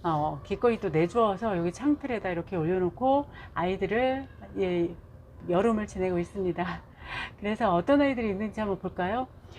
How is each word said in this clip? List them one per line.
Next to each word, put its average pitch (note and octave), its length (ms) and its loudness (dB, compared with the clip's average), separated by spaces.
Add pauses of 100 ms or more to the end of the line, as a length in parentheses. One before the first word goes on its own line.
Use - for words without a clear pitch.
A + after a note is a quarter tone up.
어, D#3 400 0
기꺼이 A3 360 2
또 G3 100 -2
내주어서 G3 680 2
여기 E3+ 140 0
창틀에다 B3+ 580 0
이렇게 E3+ 260 -4
올려놓고 F#3 720 2 (300)
아이들을, G#3 720 0 (320)
예, F3 360 0 (540)
여름을 G#3 380 2
지내고 F#3 320 -2
있습니다. F3 640 -4 (580)
그래서 G#3 340 2
어떤 C#4 280 6
아이들이 B3 280 2
있는지 G3+ 300 -2
한번 G3+ 200 0
볼까요? F#3+ 480 -2 (320)